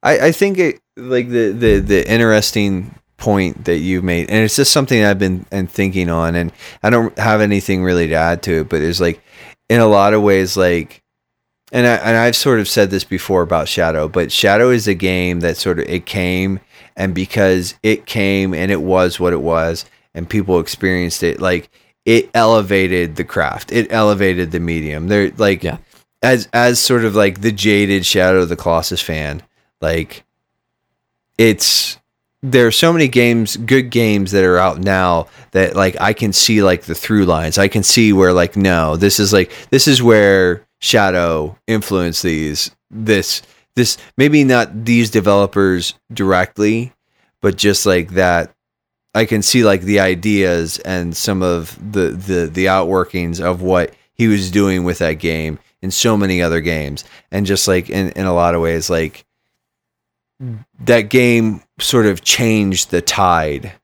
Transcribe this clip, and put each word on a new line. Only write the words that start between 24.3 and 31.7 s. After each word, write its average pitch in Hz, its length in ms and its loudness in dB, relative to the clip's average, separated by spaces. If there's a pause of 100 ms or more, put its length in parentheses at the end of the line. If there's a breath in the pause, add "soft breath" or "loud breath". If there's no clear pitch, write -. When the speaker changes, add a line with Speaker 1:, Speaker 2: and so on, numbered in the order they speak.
Speaker 1:
the 87 80 -4
medium. 82 500 -4
There, 101 280 2
like, 101 260 0
Speaker 2:
Yeah. 80 140 -6 (460 soft breath)
Speaker 1:
as, 123 300 0
as 120 260 2
sort 120 260 0
of, 104 100 -2
like, 98 260 0
the 110 100 0
jaded 101 520 0
Shadow 92 380 2
of 85 80 0
the 87 80 -4
Colossus 82 440 -2
fan, 76 420 -8 (360)
like, 80 440 -6 (1120)
it's, - 600 0 (460)